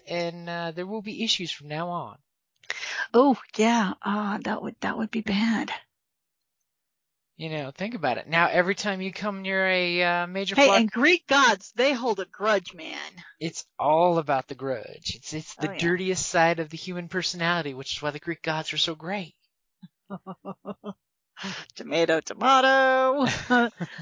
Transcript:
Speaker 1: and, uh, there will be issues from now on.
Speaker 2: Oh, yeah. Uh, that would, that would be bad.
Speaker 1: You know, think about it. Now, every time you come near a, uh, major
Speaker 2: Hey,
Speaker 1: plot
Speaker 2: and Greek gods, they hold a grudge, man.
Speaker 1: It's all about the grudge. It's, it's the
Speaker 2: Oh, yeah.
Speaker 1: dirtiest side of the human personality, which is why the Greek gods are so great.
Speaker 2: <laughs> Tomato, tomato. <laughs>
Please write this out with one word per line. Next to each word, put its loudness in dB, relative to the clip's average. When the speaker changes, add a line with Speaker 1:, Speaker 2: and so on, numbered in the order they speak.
Speaker 1:
and, -6
uh, -6
there -8
will -6
be -8
issues -2
from -14
now -4
on. -8
Speaker 2:
Oh, 8
yeah. 4
Uh, -2
that -4
would, -8
that -4
would -4
be -2
bad. 0
Speaker 1:
You -8
know, -6
think -8
about -2
it. -10
Now, 4
every 2
time -4
you -6
come -6
near 0
a, 2
uh, 0
major -4
Speaker 2:
Hey, 8
Speaker 1:
plot 6
Speaker 2:
and 0
Greek 2
gods, 4
they 2
hold -2
a -6
grudge, -2
man. -12
Speaker 1:
It's -6
all 4
about 0
the -10
grudge. -6
It's, -14
it's -10
the -4
Speaker 2:
Oh, -8
yeah. -12
Speaker 1:
dirtiest 0
side 4
of -6
the -12
human -8
personality, -2
which -8
is -10
why -2
the -4
Greek -8
gods -4
are -8
so 0
great. -8
Speaker 2:
<laughs> -10
Tomato, 0
tomato. 4
<laughs> 4